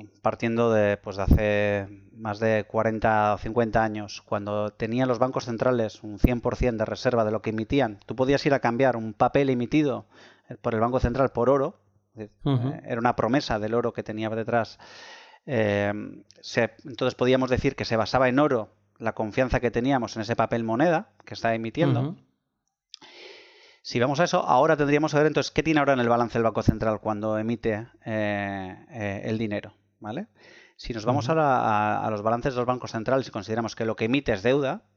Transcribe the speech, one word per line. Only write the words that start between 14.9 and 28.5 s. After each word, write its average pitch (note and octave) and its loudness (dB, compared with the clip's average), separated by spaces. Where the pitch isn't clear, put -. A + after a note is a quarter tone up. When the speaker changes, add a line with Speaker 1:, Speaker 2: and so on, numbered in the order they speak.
Speaker 1:
eh, G#2 0
se, A2+ -2
entonces B2+ -4
podíamos B2+ 2
decir B2+ 0
que G#2 -4
se A#2 -2
basaba B2 2
en B2+ 2
oro C3+ 0
la A2 -4
confianza A#2+ -2
que A#2+ 0
teníamos B2 -2
en A2+ -6
ese A2 -4
papel A#2 0
moneda D#3 0
que - -14
está A2+ -2
emitiendo. A#2+ 0
Speaker 2:
Ujú. D#3 -6
Speaker 1:
Si - -4
vamos C3+ 2
a - 4
eso, F3+ 2
ahora D3 4
tendríamos D3 2
que D3+ 2
ver D3+ 4
entonces D3 0
qué D#3 0
tiene D#3 2
ahora C#3 2
en C3 4
el A#2+ 2
balance A#2+ 2
el A#2 2
Banco A2+ 0
Central A2 0
cuando G#2+ -2
emite, A2+ -4
eh, G2+ -4